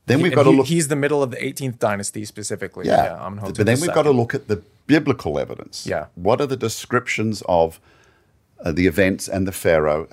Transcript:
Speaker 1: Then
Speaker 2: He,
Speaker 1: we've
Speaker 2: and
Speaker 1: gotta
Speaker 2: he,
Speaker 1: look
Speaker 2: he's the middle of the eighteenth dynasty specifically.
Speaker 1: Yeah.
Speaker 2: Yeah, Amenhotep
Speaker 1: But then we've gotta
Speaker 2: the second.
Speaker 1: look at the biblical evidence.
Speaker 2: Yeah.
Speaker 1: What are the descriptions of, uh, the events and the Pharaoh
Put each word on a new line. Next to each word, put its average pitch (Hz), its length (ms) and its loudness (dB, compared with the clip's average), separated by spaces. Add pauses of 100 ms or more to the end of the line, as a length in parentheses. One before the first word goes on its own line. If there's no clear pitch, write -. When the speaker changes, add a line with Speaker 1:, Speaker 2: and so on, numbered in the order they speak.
Speaker 1:
Then 127 140 4
Speaker 2:
He, 170 40 4
Speaker 1:
we've 180 100 2
Speaker 2:
and 131 40 2
Speaker 1:
gotta 135 140 8
Speaker 2:
he, 135 60 8
Speaker 1:
look 131 100 2
Speaker 2:
he's 165 220 0
the 151 60 0
middle 143 280 0
of 123 80 -2
the 120 120 -10
eighteenth 135 360 -6
dynasty 104 460 -4
specifically. 98 600 -10
Speaker 1:
Yeah. - 180 4
Speaker 2:
Yeah, 85 220 -8
Amenhotep 98 320 -10
Speaker 1:
But 107 80 2
then 117 140 2
we've 170 140 -2
gotta 151 160 4
Speaker 2:
the - 0 -
second. 135 80 4
Speaker 1:
look 117 180 0
at - 120 -8
the 104 140 -2 (240)
biblical 120 540 0
evidence. - 480 -10
Speaker 2:
Yeah. 80 280 -4
Speaker 1:
What 101 260 2
are 147 60 0
the 131 100 -4
descriptions 113 920 -4
of, 82 320 2 (840)
uh, 87 80 -2
the 90 160 2
events 95 400 0
and 95 200 -4
the 98 40 -6
Pharaoh 78 600 0